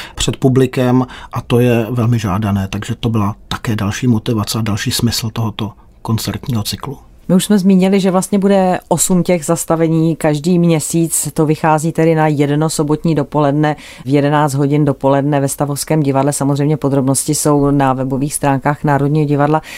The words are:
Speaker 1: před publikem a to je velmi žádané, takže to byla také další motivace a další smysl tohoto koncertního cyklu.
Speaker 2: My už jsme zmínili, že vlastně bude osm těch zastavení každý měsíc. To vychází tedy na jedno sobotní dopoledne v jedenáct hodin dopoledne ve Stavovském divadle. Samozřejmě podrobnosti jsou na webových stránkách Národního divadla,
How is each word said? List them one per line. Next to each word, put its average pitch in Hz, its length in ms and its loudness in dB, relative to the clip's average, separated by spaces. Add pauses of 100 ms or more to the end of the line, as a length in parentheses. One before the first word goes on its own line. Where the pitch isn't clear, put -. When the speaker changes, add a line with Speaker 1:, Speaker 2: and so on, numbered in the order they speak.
(140)
Speaker 1:
před - 220 -4
publikem 127 680 2 (260)
a 123 80 -8
to 120 200 0
je 117 300 2
velmi 120 280 0
žádané, 101 520 -2
takže 104 240 -6
to - 140 -4
byla 107 260 -2 (140)
také - 280 -6
další 107 300 -4
motivace 110 520 -2
a 110 40 -2
další 110 280 -4
smysl 117 420 -2
tohoto 107 400 -6 (300)
koncertního 113 600 -4
cyklu. - 360 -8 (300)
Speaker 2:
My 170 60 2
už 185 100 4
jsme 208 140 2
zmínili, 190 420 4
že 185 100 0
vlastně 185 280 0
bude 190 400 2 (100)
osm 175 340 2
těch 170 220 0
zastavení 165 720 0
každý 156 420 0
měsíc. 165 760 0
To 156 120 2
vychází 156 460 0
tedy 165 220 2
na 156 120 2
jedno 147 440 0
sobotní 151 440 0
dopoledne 147 640 0 (280)
v 123 40 -12
jedenáct 143 460 2
hodin 147 300 2
dopoledne 139 560 2
ve 139 80 0
Stavovském 143 520 -2
divadle. 139 320 2
Samozřejmě 143 440 0
podrobnosti 139 580 0
jsou 143 360 2
na 139 220 2
webových 135 420 -4
stránkách 143 500 -2
Národního 143 420 2
divadla, 147 360 2 (160)